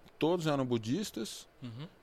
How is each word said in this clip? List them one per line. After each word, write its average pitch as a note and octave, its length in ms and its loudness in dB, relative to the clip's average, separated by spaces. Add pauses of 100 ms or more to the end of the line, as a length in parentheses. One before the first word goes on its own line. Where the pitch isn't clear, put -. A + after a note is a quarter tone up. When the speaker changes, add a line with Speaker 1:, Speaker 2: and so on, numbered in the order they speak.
(200)
Speaker 1:
todos E3 260 2
eram C#3+ 200 2
budistas B2+ 840 -2 (160)
Speaker 2:
Uhum. B2 240 -10 (160)